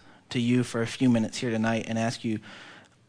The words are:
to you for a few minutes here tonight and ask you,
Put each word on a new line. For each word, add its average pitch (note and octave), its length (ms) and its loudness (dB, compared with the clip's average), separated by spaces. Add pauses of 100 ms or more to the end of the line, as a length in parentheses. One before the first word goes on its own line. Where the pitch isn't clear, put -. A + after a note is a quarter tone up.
(320)
to C3 100 -2
you A#2+ 240 4
for A#2 160 -4
a A2+ 40 0
few B2+ 240 2
minutes A2+ 280 2
here B2+ 120 -2
tonight A2+ 380 0
and A2+ 100 -2
ask A2+ 280 -2
you, A2 140 -2 (680)